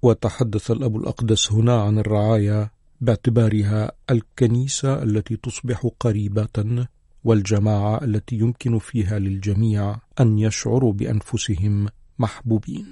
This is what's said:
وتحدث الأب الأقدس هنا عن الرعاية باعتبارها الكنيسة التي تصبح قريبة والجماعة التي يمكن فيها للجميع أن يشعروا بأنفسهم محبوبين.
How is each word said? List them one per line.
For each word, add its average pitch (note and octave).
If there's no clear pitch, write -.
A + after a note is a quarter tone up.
وتحدث A2
الأب A2+
الأقدس A2
هنا A2+
عن G#2+
الرعاية G#2
باعتبارها G#2+
الكنيسة C3
التي G#2+
تصبح A#2+
قريبة G#2+
والجماعة G#2
التي G#2+
يمكن A#2
فيها G#2+
للجميع G2+
أن A2
يشعروا A2
بأنفسهم G#2
محبوبين. -